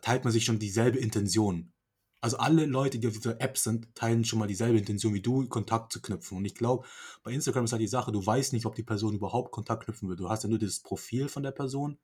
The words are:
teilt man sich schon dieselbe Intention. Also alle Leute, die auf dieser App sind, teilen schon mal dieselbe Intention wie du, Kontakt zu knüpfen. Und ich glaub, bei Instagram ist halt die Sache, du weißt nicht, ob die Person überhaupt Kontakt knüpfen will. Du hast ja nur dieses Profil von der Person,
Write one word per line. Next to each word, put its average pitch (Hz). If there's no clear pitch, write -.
teilt 117
man 120
sich 113
schon 113
dieselbe 113
Intention. 101
Also 117
alle 156
Leute, 131
die 117
auf 107
dieser 113
App 135
sind, 113
teilen 117
schon 113
mal 107
dieselbe 113
Intention 104
wie 98
du, 127
Kontakt 113
zu -
knüpfen. 95
Und 98
ich 98
glaub, 123
bei 113
Instagram 127
ist 117
halt 113
die 107
Sache, 120
du 104
weißt 123
nicht, 113
ob 110
die 110
Person 107
überhaupt 98
Kontakt -
knüpfen -
will. 92
Du 90
hast 110
ja 104
nur 110
dieses 98
Profil 127
von 139
der 135
Person, 139